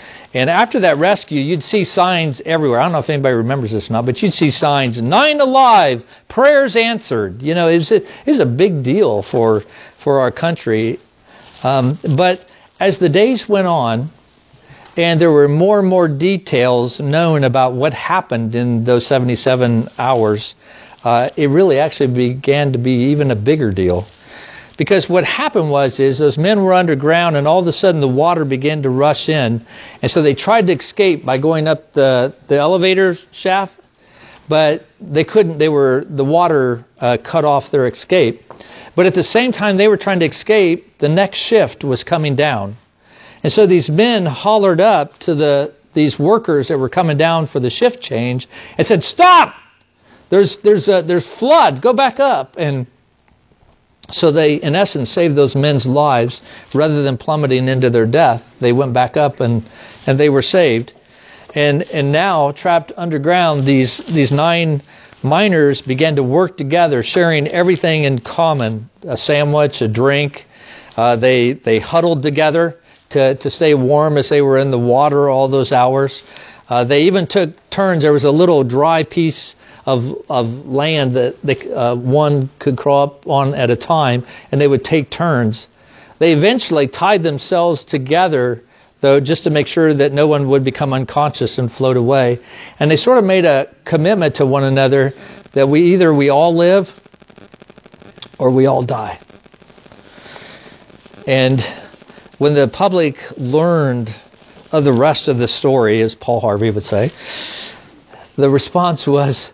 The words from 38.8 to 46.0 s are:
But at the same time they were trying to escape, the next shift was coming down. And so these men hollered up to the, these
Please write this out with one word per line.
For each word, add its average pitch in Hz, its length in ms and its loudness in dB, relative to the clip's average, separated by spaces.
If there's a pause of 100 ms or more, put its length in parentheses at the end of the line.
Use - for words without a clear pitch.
But 180 120 4
at 185 80 0
the 175 80 0
same 240 280 0
time 202 260 -2
they 202 100 4
were 208 100 2
trying 196 220 -2
to 165 60 2
escape, 180 760 -2
the 147 100 0
next 190 300 0
shift 202 440 0
was 131 200 -2
coming 156 320 -2
down. 117 400 -2 (680)
And - 80 0
so 220 140 4
these 180 240 2
men 202 380 0
hollered 190 520 0
up 180 400 0
to 175 140 -2
the, 147 400 0 (200)
these 151 260 0